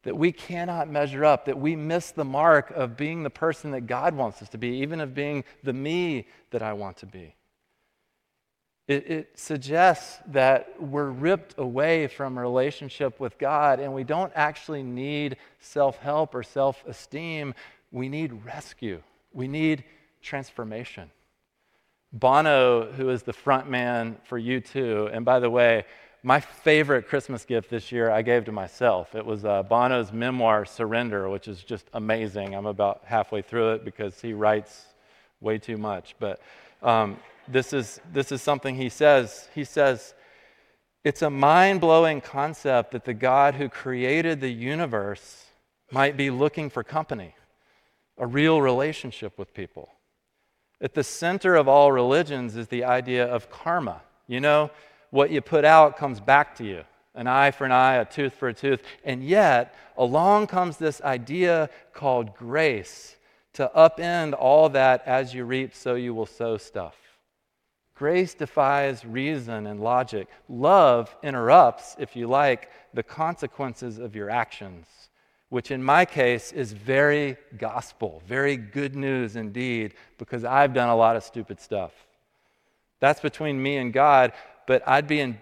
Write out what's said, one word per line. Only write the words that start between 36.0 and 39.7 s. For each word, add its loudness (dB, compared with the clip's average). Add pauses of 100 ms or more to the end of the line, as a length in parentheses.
But, -6 (400)
um, 2 (280)
this -2
is, -6 (140)
this -4
is -8
something -2
he -6
says. 2
He -8
says, -2 (880)